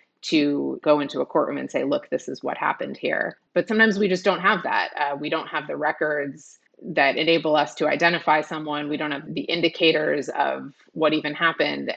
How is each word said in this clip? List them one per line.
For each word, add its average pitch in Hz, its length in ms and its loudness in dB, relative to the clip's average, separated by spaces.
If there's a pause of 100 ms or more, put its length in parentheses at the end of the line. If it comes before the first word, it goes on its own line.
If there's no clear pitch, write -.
(220)
to 143 600 0
go 151 200 6
into 143 180 -4
a 139 60 0
courtroom 143 320 0
and 135 140 -8
say, 135 120 -2
"Look, 143 260 -2
this - 200 -4
is 139 140 -10
what 135 140 -4
happened - 400 -4
here." - 380 -4 (180)
But 180 140 0
sometimes 220 320 4
we 202 80 4
just 180 160 0
don't 180 180 2
have 196 220 2
that. 104 340 -2
Uh, 143 200 -2
we 147 120 -6
don't 160 180 -2
have 151 200 -6
the 151 80 -6
records 147 840 -4 (220)
that 147 360 2
enable 160 400 4
us 147 180 2
to 151 140 0
identify 156 500 2
someone. 151 480 -4
We 151 80 -2
don't 151 160 -4
have 143 220 -8
the 160 80 -4
indicators 156 880 2
of 135 440 -2 (200)
what 156 180 2
even 151 220 -2
happened. 147 640 0